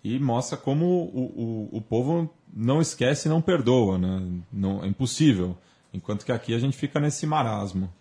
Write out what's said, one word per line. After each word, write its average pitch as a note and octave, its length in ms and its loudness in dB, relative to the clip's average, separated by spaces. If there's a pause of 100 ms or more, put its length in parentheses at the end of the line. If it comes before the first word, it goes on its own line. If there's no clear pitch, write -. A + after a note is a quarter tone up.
e A#2+ 160 -4
mostra B2+ 400 -2
como D3+ 280 0
o, A#2 880 -2
o, A2+ 40 -4
o A2 40 -6
povo D#3 520 0 (220)
não B2 240 2
esquece C#3+ 480 0
e - 20 2
não D#3+ 120 4
perdoa, B2 560 4
né, F#2 280 -2 (240)
não, G2 320 -2
é F#2+ 60 -4
impossível, G2 680 2 (360)
enquanto F3 320 -6
que C3 60 -2
aqui A#2 220 -2
a A#2 60 0
gente C3+ 180 0
fica - 240 -2
nesse D3+ 260 -2
marasmo. G2+ 720 -2